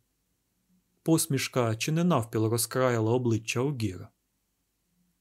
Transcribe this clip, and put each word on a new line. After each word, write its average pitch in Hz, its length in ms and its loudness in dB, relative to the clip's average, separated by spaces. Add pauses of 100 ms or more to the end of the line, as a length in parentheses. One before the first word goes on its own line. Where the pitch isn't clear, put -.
(1040)
Посмішка 131 720 0
чи 131 160 -4
не 165 120 0
навпіл 117 420 2
розкраїла 117 680 0
обличчя 120 480 0
Огіра. 107 500 -4 (1120)